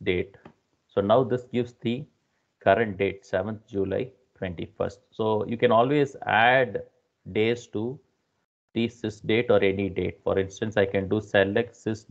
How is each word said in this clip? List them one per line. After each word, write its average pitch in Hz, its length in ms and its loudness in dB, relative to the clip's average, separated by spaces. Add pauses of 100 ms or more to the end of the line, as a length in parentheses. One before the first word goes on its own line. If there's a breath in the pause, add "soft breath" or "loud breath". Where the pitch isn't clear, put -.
date. 95 340 -2 (520)
So - 120 -2
now 110 220 4
this 117 220 -4
gives 120 360 -4
the 123 240 -4 (540)
current 98 400 2
date, 98 260 -2
seventh 104 400 -6
July 98 460 -4 (260)
twenty-first. 92 600 -6 (100)
So 110 380 -2
you 117 100 -6
can 120 140 4
always 135 440 2 (120)
add 120 560 2 (480)
days 113 380 0
to 120 300 -6 (760)
the 117 140 0
sys - 360 -8
date 113 240 2
or 101 140 4
any 98 260 0
date. 92 340 -6
For 95 140 0
instance, 95 400 -4
I 101 80 4
can 98 240 -2
do 107 100 0
select 107 540 2
sys - 380 -6